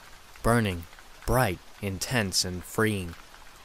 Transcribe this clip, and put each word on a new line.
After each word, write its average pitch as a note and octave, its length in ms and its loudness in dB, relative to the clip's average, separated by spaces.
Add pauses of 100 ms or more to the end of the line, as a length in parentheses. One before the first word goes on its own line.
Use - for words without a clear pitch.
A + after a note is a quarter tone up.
(440)
burning, G#2 420 2 (400)
bright, A2+ 340 2 (220)
intense, G2 640 0
and F2+ 180 -6
freeing. G2+ 520 0 (500)